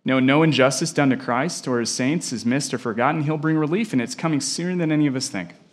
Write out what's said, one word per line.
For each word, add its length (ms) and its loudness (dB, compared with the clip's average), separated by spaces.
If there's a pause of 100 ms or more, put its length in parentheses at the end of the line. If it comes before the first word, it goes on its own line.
"No, 160 2
no 220 6
injustice 500 4
done 160 4
to 80 2
Christ 500 -4
or 140 0
his 80 -2
saints 420 -2
is 140 -6
missed 280 -2
or 40 -4
forgotten. 460 0
He'll 140 -2
bring 200 0
relief, 340 -2
and 100 2
it's 140 -6
coming 240 -2
sooner 380 -4
than 160 0
any 140 2
of 100 0
us 100 -6
think." 280 -10 (180)